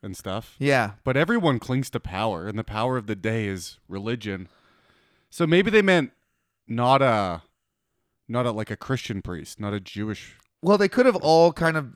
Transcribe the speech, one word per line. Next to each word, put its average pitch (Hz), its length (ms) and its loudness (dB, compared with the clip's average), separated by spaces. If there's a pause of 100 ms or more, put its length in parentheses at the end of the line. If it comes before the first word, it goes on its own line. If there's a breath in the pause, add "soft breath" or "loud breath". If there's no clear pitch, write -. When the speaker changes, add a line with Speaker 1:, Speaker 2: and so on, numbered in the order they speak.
Speaker 1:
and 98 140 -12
stuff. - 440 -10
Speaker 2:
Yeah. 131 320 0 (120)
Speaker 1:
But 131 140 -2
everyone 170 420 0
clings 131 320 -4
to 120 80 -6
power, 95 480 -6
and 104 100 -8
the 110 60 -6
power 120 340 -4
of 104 100 -8
the 107 80 -4
day 110 320 -4
is 92 320 -10 (100)
religion. 101 580 -8 (840)
So - 160 0
maybe 180 240 4
they 214 120 6
meant 180 300 4 (560)
not 123 340 4
a, 101 400 2 (880)
not 123 180 -2
a, 120 60 0
like, 107 200 -6
a 107 60 -8
Christian 110 440 -6
priest, 82 380 -12
not 104 140 -4
a 104 80 -4
Jewish 104 540 -10 (260)
Speaker 2:
Well, 202 160 4
they 196 120 2
could 254 160 4
have 226 120 4
all 160 340 6
kind 165 240 0
of 147 200 -4